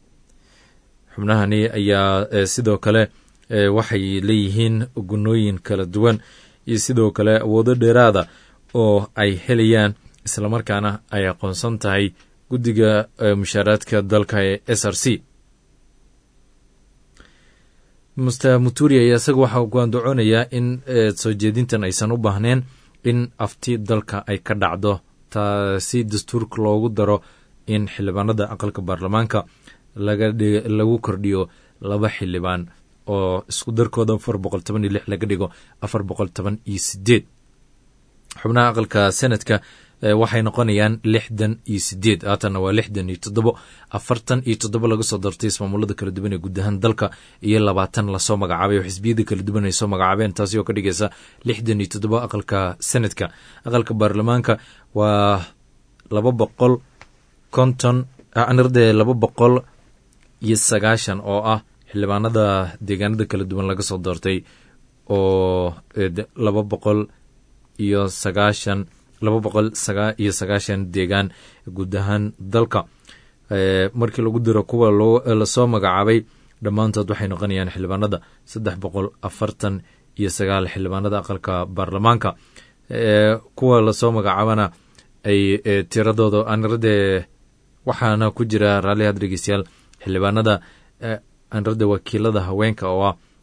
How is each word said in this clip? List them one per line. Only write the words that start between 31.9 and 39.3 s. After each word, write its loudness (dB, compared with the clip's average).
xildhibaan -4
oo -2
isku -8
darkooda 0
afar -4
boqol -6
toban -4
iyo -2
lix -6
laga -4
dhigo -2
afar -4
boqol -6
toban -6
iyo -6
siddeed. 0
Xubnaha 2
aqalka 0
Senatka, 0